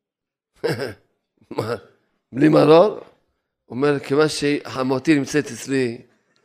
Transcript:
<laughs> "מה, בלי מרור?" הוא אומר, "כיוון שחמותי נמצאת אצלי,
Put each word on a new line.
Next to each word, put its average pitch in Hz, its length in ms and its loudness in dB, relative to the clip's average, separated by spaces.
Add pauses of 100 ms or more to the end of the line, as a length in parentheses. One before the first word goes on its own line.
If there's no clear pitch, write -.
(640)
<laughs> 151 40 -4 (880)
"מה, 113 180 -4 (560)
בלי 143 180 2
מרור?" 156 500 6 (680)
הוא 113 100 -16
אומר, 143 240 0
"כיוון 151 300 0
שחמותי 139 840 -2
נמצאת 143 300 -2
אצלי, 123 560 -6 (420)